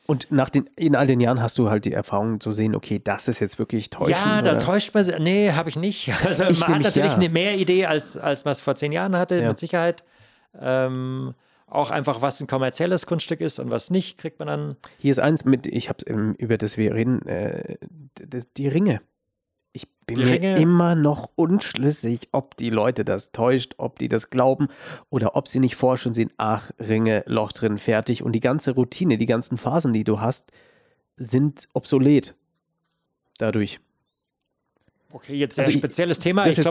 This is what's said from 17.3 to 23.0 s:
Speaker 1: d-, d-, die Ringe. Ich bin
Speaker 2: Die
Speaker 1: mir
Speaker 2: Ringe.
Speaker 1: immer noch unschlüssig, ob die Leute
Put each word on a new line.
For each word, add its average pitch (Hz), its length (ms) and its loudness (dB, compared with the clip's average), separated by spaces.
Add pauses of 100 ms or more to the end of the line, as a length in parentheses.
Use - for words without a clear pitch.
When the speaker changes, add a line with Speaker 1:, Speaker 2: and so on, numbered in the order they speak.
Speaker 1:
d-, - 100 -20
d-, 120 160 -10 (120)
die 139 140 -4
Ringe. 160 320 2 (720)
Ich - 140 -16 (200)
bin 117 100 -6
Speaker 2:
Die 127 60 2
Speaker 1:
mir 123 80 6
Speaker 2:
Ringe. 190 280 2
Speaker 1:
immer 170 360 6
noch 147 400 2
unschlüssig, 147 960 0
ob - 260 -4
die 117 140 -4
Leute 113 340 2